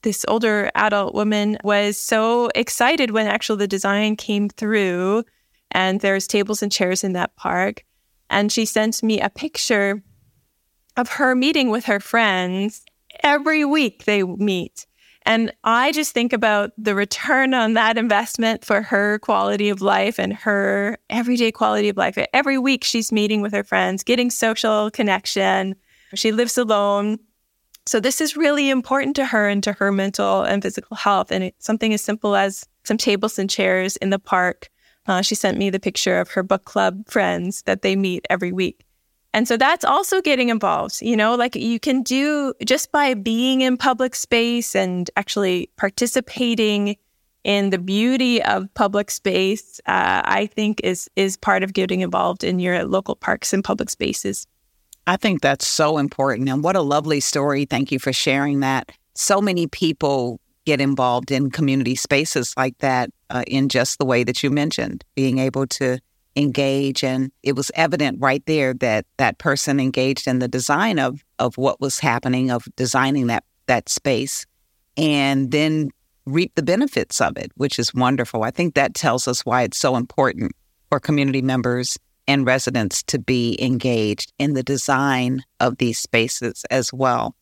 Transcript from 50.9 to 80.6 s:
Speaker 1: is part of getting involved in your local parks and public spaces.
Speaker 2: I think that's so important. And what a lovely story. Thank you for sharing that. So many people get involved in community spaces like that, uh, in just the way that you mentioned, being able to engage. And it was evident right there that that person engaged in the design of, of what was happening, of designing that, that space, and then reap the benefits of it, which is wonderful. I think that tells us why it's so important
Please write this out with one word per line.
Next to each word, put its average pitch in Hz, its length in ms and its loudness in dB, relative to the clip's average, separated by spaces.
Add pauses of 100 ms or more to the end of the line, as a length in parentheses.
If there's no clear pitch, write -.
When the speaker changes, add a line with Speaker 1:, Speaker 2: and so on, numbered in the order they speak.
Speaker 1:
is 190 220 0
part 190 240 2
of 190 100 -4
getting 185 300 0
involved 180 420 -2
in 180 140 0
your 180 260 0
local 190 320 -2
parks - 380 -2
and 196 100 0
public - 240 -2
spaces. - 580 -6 (600)
Speaker 2:
I 180 100 2
think 190 240 0
that's 139 260 2
so 156 300 2
important. 135 540 0
And 139 120 0
what 185 140 2
a 180 60 2
lovely 147 380 2
story. 143 440 0
Thank 131 260 -2
you 131 80 0
for 131 140 -2
sharing 139 480 0
that. 135 320 -2 (220)
So 202 260 2
many 180 260 0
people 139 760 -2 (260)
get 147 120 2
involved 127 520 2
in 135 200 0
community 135 460 0
spaces 139 600 0
like 131 220 -2
that, 127 280 0 (220)
uh, 123 160 -2
in 135 240 0
just 127 280 0
the 143 60 0
way 123 200 2
that 123 180 -2
you 139 80 0
mentioned, 143 640 -2
being 131 240 0
able 131 300 0
to 127 300 -2 (360)
engage. 139 720 0
And 131 260 -2 (120)
it 135 140 0
was 139 180 -4
evident 147 440 0
right 135 280 2
there 143 260 0
that 113 320 0 (140)
that 131 180 2
person 139 420 0
engaged 131 480 0
in 127 120 0
the 127 100 0
design 151 500 0
of, 135 240 -2 (160)
of 123 200 -2
what 131 200 0
was 135 200 -4
happening, 127 520 0
of 120 140 -2 (100)
designing 131 520 0
that, 117 180 -2 (220)
that 120 240 0
space, 135 560 -2 (500)
and 139 540 0
then 156 400 2 (340)
reap 160 300 -2
the - 80 0
benefits 190 580 0
of 101 160 0
it, - 200 -10
which 139 220 -2
is 120 140 -2
wonderful. 123 520 0
I 117 60 -2
think 175 260 -2
that 139 180 2
tells 127 340 0
us 123 160 -4
why 123 180 2
it's 120 140 -2
so 131 200 2
important 120 560 0 (360)